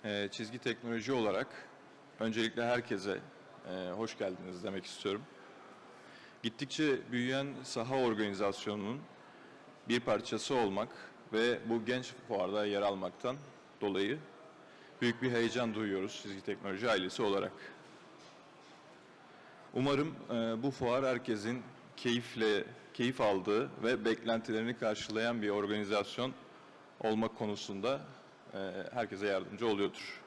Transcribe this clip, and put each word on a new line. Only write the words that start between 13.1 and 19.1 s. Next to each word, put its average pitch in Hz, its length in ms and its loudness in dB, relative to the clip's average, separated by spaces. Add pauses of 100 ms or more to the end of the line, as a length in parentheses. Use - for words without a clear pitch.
dolayı 101 380 2 (800)
büyük 120 200 2
bir 127 100 2
heyecan 117 420 2
duyuyoruz 104 500 0
Çizgi 98 180 -10
Teknoloji 98 480 -2
ailesi 95 320 2
olarak. 98 300 4 (2250)